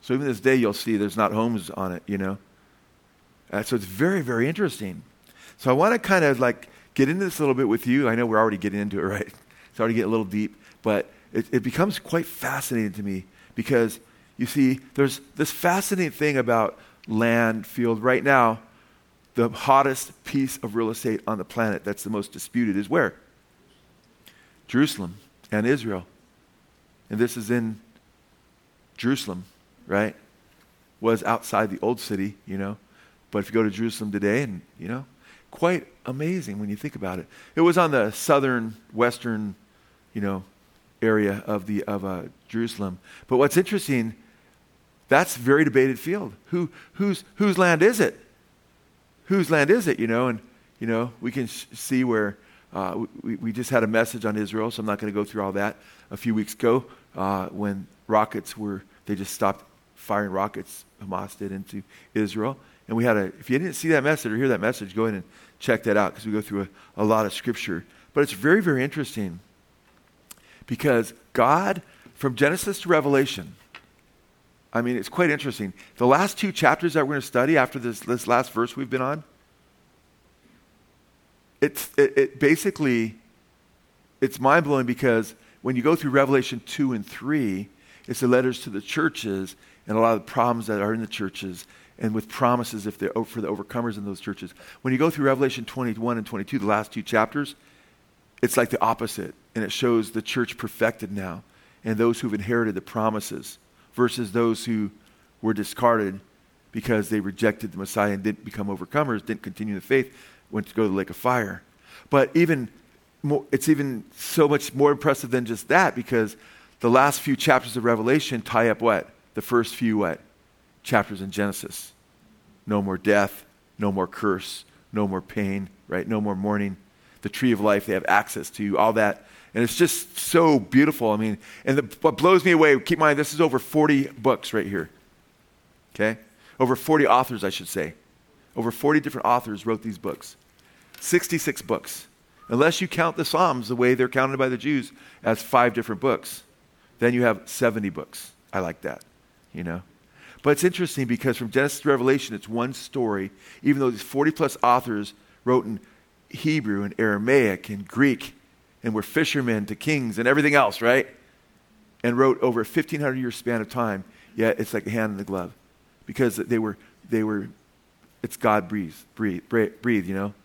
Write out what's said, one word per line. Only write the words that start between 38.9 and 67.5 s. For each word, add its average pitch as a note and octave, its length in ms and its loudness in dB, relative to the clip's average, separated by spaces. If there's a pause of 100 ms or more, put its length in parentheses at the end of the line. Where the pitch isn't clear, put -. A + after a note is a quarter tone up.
western, A2 600 -2 (580)
you G#2+ 80 -6
know, G2 220 -2 (580)
area G#2 440 2
of G2 220 -4
the, G#2 160 -2
of, G2+ 220 -4
uh, F#2 180 -6 (240)
Jerusalem. G#2 520 -6 (280)
But B2+ 100 2
what's C#3 200 4
interesting, C#3 580 -2 (920)
that's D#3+ 260 4
very C3 280 4
debated C3 360 2
field. F3+ 340 -6 (140)
Who, F3 220 -2 (240)
whose, G3+ 300 -2 (120)
whose G3 220 2
land F3 260 4
is G#3+ 160 4
it? D3+ 200 0 (1080)
Whose F3+ 260 2
land D3 180 4
is G3+ 180 4
it, C#3+ 120 0
you A2+ 80 0
know? A#2 200 2
And, A2+ 120 -4 (400)
you A#2 80 -6
know, A#2 240 -2 (100)
we - 100 -4
can C3 160 -4
sh-, - 260 -14
see B2+ 300 -2
where, G#2+ 340 0 (360)
uh, F#2+ 320 -6 (160)
we, A2+ 140 -6
we A2+ 160 -6
just A2+ 180 -6
had A#2+ 140 2
a A2 40 0
message A2+ 380 -2
on G#2+ 120 -2
Israel, G#2+ 340 -4
so - 80 -12
I'm G#2+ 60 -6
not G#2 140 -4
gonna G#2+ 120 -6
go G#2 120 -2
through G#2 200 -6
all G2 80 -4
that. G2 240 -4 (340)
A - 80 -12
few A#2 160 -2
weeks G#2+ 200 -2
ago, B2 320 2 (300)
uh, F#2+ 320 -4
when G2 400 -6 (200)
rockets G#2+ 500 0
were, G2+ 260 -8 (220)
they G#2 100 -4
just G2 180 -8
stopped - 320 -2 (300)
firing G#2 360 -4
rockets, G2 520 -6 (180)
Hamas F#2+ 360 -8
did, G2 140 -8
into G2 320 -12 (300)
Israel. G#2+ 440 -2 (300)
And A2+ 100 -2
we A#2 80 2
had A#2 100 4
a, G2+ 100 0 (140)
if - 100 -20
you B2+ 80 2
didn't E3 180 -4
see D#3+ 140 -6
that D3+ 140 4
message D3 280 0
or G#2+ 40 -2
hear C3 140 0
that A2 100 2
message, G#2 360 -4
go A2 100 0
in A2 100 -2
and F#2 80 -8 (360)
check A2+ 240 0
that G#2+ 120 2
out, G2+ 180 2
'cause - 120 -14
we G#2+ 80 -4
go G#2+ 80 0
through G2+ 220 -6
a, - 400 -8
a - 20 2
lot A2 200 4
of G2 80 -4
scripture. G2 520 -6 (280)